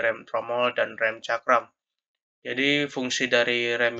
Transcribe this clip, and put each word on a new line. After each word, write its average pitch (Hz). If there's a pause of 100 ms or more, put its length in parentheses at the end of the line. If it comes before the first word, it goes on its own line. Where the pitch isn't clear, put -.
rem 113
tromol 120
dan 110
rem 113
cakram. 117 (720)
Jadi, 139
fungsi 127
dari 120
rem 117